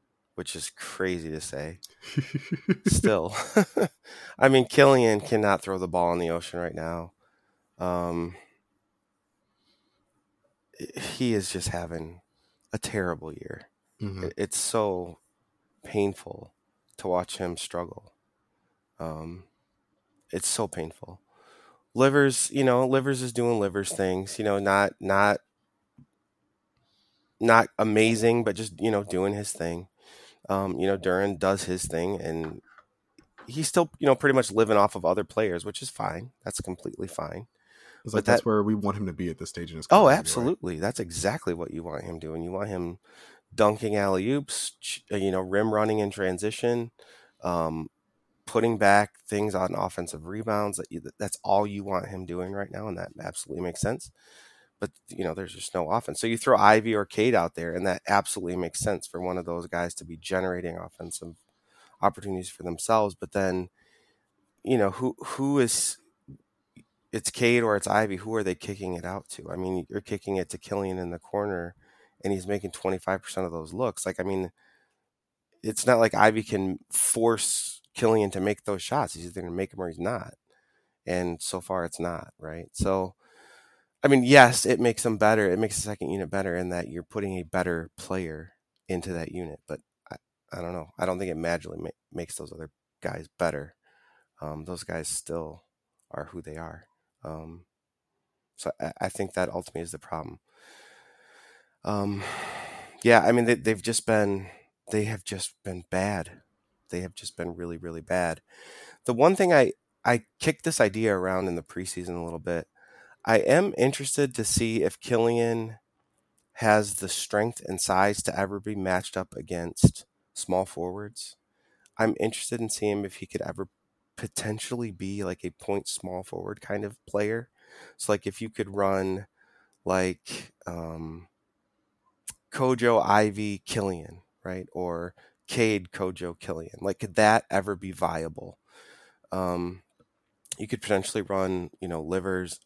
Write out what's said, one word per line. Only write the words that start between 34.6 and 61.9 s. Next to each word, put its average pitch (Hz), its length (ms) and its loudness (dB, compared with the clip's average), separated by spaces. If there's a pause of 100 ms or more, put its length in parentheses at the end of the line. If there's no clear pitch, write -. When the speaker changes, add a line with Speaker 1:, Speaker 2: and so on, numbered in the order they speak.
Speaker 1:
off 101 180 6
of 90 100 -4
other 87 200 2
players, 92 400 -2
which 104 180 -10
is 131 80 -10
fine. 101 420 -6 (120)
That's - 160 -6
completely - 480 -10
fine. 82 380 -10 (600)
Speaker 2:
It's 101 60 -6
Speaker 1:
But 110 60 0
Speaker 2:
like, 107 60 -2
that's 120 180 4
Speaker 1:
that - 40 -6
Speaker 2:
where 107 160 4
we 107 140 2
want 101 200 -2
him 104 100 -6
to 90 60 -6
be 90 180 -6
at 78 80 -10
this 87 100 -12
stage 85 240 -10
in 82 60 -12
his 76 120 -12
Speaker 1:
Oh, 196 120 10
Speaker 2:
career 143 80 10
anyway. 139 80 6
Speaker 1:
absolutely. 117 600 -2
That's 101 220 -2
exactly 90 540 -2
what 85 180 -8
you 82 100 -8
want 82 220 -8
him 82 160 -10
doing. 80 240 -8
You 90 80 -8
want 101 160 -6
him 90 300 -6 (540)
dunking 107 440 2
alley-oops, 101 840 0
ch-, - 320 -10
uh, 104 40 -2
you 95 160 2
know, 92 80 0
rim 101 340 0
running 107 240 2
in 101 120 0
transition, 104 800 -2 (500)
um, 80 480 -2 (560)
putting 113 320 2
back 101 480 6
things 104 300 -2
on 92 180 0
offensive 87 520 -6
rebounds. 104 520 -2
That - 100 -10
you, 82 140 -10 (160)
that's 104 240 -6
all 101 240 2
you 101 160 -6
want 95 240 -4
him 95 200 -10
doing 90 260 -6
right 101 180 -6
now, 104 160 -8
and 92 100 -6
that 87 140 -10 (100)
absolutely - 440 -8
makes 85 160 -6
sense. - 320 -4 (640)
But, - 120 -6 (180)
you 92 160 -8
know, 80 100 -2
there's 90 200 -10
just - 200 -12
no 82 160 -2
offense. - 300 -2
So 117 80 -2
you 113 100 -2
throw 127 180 6
Ivey 107 380 8
or 104 100 0
Cade 113 300 2
out 85 220 2
there, 85 180 -4
and 90 140 -2
that 90 180 -2
absolutely 92 500 0
makes 87 220 -4
sense 98 260 -2
for - 160 -10
one 90 160 -4
of 87 100 -6
those 85 200 -6
guys 87 280 -4
to - 100 -14
be 80 120 -14
generating 90 600 -4
offensive 85 600 -12 (600)